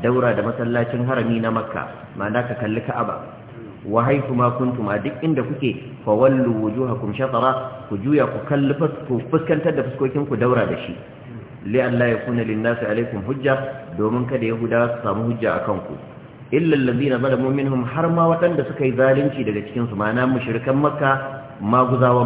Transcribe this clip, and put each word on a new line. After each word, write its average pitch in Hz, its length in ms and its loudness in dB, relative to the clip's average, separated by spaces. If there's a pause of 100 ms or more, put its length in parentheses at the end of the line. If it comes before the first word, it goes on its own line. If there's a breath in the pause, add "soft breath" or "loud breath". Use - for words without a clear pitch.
daura 120 320 4
da 101 80 0
masallacin 120 640 -2
harami 117 320 0
na 113 120 0
Makka, 107 360 -4 (300)
ma'ana 107 260 -2
ka 123 160 -6
kalli 107 240 -2
Ka'aba. 113 320 -4 (720)
"Wa 113 160 2
haythu 131 320 2
ma 120 240 4
kuntum," 123 320 0
a 104 80 0
duk 143 240 -4
inda 143 200 2
kuke, 127 280 -2 (320)
"fa 107 80 2
wallu 127 480 4
wujuhakum 110 560 -2
shatara," 131 720 -2
ku 107 160 -6
juya 135 240 4
ku - 120 -4 (100)
kalli 143 260 2
fus-, 160 320 -2
ku 123 140 -2 (100)
fuskantar 160 440 2
da 143 80 0
fuskokin 139 440 -2
ku 127 80 -2
daura 117 320 2
da - 80 -2
shi. - 200 -8 (680)
"Li 107 160 0
alla 123 260 2 (140)
yakuna 117 240 -2
lin-nasi 110 400 -2
alaykum 107 400 -2
hujja," 135 320 0 (400)
domin 117 320 0
kada 123 160 -2
Yahudawa 117 480 2
su - 160 -4
samu 101 240 0
hujja 107 320 0
akan 98 240 -2
ku. - 80 -10 (560)
"Illa 160 240 4
allazina 127 440 2
zalamu 131 320 2
minhum," 135 320 0
har 147 260 -2
ma 170 180 4
waɗanda 165 380 2
suka - 180 -4
yi 131 120 2
zalunci 135 500 4
daga 104 220 0
cikin 120 200 -2
su, 107 80 -6
ma'ana 110 300 2
mushrikan 123 560 0
Makka, 143 300 2 (500)
maguzawan 123 640 6